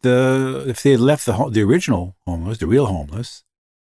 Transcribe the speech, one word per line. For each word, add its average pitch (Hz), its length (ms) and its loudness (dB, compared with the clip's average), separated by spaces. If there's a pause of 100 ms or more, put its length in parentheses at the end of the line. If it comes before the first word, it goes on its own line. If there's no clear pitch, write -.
the, 131 640 0
if 120 160 -6
they 139 80 6
had 127 80 6
left 139 260 2
the 117 80 -2
ho-, 123 160 -2
the 110 120 2
original 101 560 0 (100)
homeless, 87 300 -6
the 80 100 -4
real 123 200 2
homeless, 87 580 -8 (360)